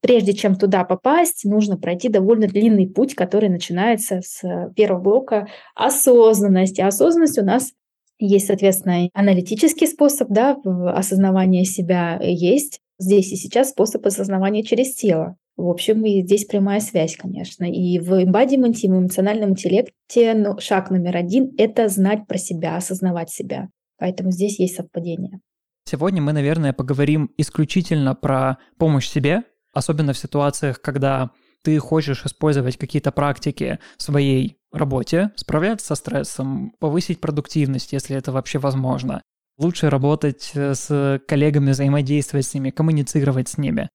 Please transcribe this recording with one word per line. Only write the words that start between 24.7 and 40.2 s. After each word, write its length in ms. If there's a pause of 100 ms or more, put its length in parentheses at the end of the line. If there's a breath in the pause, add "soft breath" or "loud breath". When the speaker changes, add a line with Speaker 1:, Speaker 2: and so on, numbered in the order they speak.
Speaker 1:
совпадение. 640 (460)
Speaker 2:
Сегодня 360
мы, 120
наверное, 400
поговорим 640
исключительно 760
про 440 (200 soft breath)
помощь 300
себе, 360 (300)
особенно 400
в 40
ситуациях, 640
когда 500 (320)
ты 160
хочешь 460
использовать 520
какие-то 360
практики 640 (180 loud breath)
в 60
своей 540 (160)
работе, 640
справляться 500
со 80
стрессом, 840
повысить 420
продуктивность, 720
если 240
это 160
вообще 260
возможно, 600 (360)
лучше 320
работать, 680